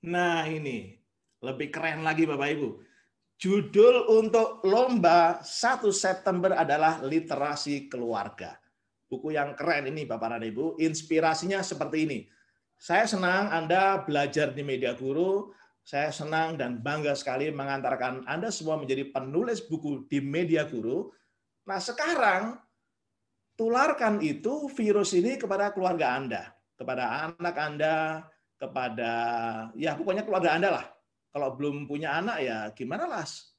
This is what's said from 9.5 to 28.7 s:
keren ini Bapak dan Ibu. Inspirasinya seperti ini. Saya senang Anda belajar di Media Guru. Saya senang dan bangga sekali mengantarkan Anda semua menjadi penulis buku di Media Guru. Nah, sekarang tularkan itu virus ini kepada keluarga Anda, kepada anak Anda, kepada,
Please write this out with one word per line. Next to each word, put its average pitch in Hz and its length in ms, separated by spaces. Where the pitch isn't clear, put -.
keren 143 320
ini 156 160
Bapak 113 320
dan 113 80
Ibu. 127 320
Inspirasinya 160 800
seperti 156 480
ini. 139 120
Saya 190 240
senang 190 480
Anda 185 560
belajar 143 480
di 143 80
Media 127 320
Guru. 160 560
Saya 147 320
senang 160 400
dan 123 240
bangga 147 400
sekali 139 320
mengantarkan 131 800
Anda 180 240
semua 156 240
menjadi 135 320
penulis 170 560
buku 147 400
di 143 160
Media 160 400
Guru. 131 480
Nah, 190 160
sekarang 240 800
tularkan 233 640
itu 254 560
virus 208 400
ini 226 160
kepada 202 400
keluarga 175 400
Anda, 123 280
kepada 127 480
anak 170 320
Anda, 156 640
kepada, 117 500